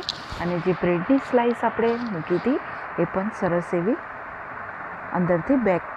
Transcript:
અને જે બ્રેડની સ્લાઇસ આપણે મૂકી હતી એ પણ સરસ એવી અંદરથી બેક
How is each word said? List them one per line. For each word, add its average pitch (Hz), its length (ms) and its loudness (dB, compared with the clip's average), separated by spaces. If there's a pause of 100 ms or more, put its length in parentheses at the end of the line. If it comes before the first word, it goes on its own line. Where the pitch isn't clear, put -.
(400)
અને 175 180 0
જે 185 140 2
બ્રેડની 175 460 4
સ્લાઇસ 240 460 2
આપણે 226 260 2 (220)
મૂકી 175 240 0
હતી 247 220 2 (400)
એ 175 60 2
પણ 196 260 -2 (100)
સરસ 175 340 2
એવી 185 220 2 (1160)
અંદરથી 180 440 2
બેક 196 260 2 (140)